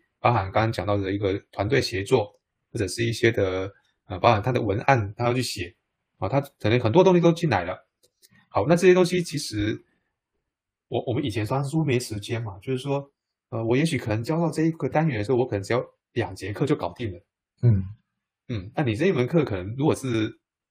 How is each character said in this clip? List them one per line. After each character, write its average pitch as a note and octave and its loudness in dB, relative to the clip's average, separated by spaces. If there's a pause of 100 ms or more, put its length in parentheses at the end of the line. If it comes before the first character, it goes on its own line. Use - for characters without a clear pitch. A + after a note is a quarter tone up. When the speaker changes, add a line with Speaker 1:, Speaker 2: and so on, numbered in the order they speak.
(200)
Speaker 1:
包 A#2 4
含 G#2 0
刚 A2 2
刚 A2 0
讲 F#2 -4
到 G#2 0
的 F#2+ -2
一 G2+ -2
个 G2 -2 (120)
团 G2+ -4
队 C3 2
协 F#2+ -4
作， A2 0 (320)
或 A2 -8
者 G2+ -2
是 A#2 -4
一 A#2 -2
些 A2+ 4
的， F#2+ -2 (360)
呃， F#2 -8
包 A#2+ 6
含 G2+ 4
他 B2+ -2
的 B2 0
文 G#2 -2
案， A2 2
他 A#2+ -4
要 A#2+ 2
去 B2+ -2
写， G2 -8 (440)
啊， - -4
他 C#3 0
可 - -4
能 B2 4
很 A2 0
多 F3 8
东 F#3 6
西 F3 4
都 E3+ 6
进 D#3+ 0
来 F#2+ 0
了。 - -10 (640)
好， G2+ 0
那 E3 4
这 F#3 4
些 F3+ 10
东 F3+ 6
西 F3+ 0
其 D#3 -6
实 G#2+ -4 (1040)
我， - -4
我 B2 -2
们 C#3 -2
以 C#3+ -2
前 G#2+ -4
当 C3 -2
初 D#3 -2
没 B2+ 0
时 A2 -8
间 A2+ -6
嘛， G2+ -12
就 C3 -6
是 B2+ -4
说， C#3 -6 (380)
呃， A2+ -6
我 A#2+ 2
也 D#3 2
许 D#3 -2
可 - -6
能 A2 -2
教 D#3+ -2
到 E3+ 0
这 D#3 -2
一 E3 2
个 C#3+ -4
单 D#3 0
元 C3 -2
的 G#2 -2
时 A#2+ -2
候， B2+ 2
我 B2 2
可 A2 -6
能 G2 -2
只 G2 -4
要 A#2+ 0 (280)
两 G2+ -4
节 F#2 -8
课 C#3 -2
就 C#3+ 2
搞 F2 -4
定 G#2+ -8
了。 F2+ -18 (380)
Speaker 2:
嗯。 G2 4 (640)
Speaker 1:
嗯， G#2+ -6
那 D#3+ 0
你 A2+ 0
这 C#3 0
一 G3 2
门 B2+ 0
课 D#3 2
可 A2 -4
能 F#2+ -6
如 C#3 -2
果 A#2 4
是 A2+ -4 (320)